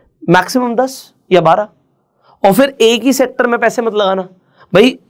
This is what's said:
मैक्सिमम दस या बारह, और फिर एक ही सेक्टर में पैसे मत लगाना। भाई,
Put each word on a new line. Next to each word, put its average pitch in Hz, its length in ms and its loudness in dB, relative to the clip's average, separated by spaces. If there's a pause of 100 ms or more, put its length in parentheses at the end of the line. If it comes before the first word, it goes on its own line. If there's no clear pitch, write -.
(300)
मैक्सिमम 226 460 0
दस 262 380 -6 (180)
या 180 100 4
बारह, 208 260 0 (760)
और 196 80 4
फिर 277 280 0
एक 226 220 2
ही 262 100 0
सेक्टर 254 340 -2
में 240 120 -2
पैसे 233 220 -2
मत 220 120 -4
लगाना। 190 280 -2 (520)
भाई, 226 260 2 (100)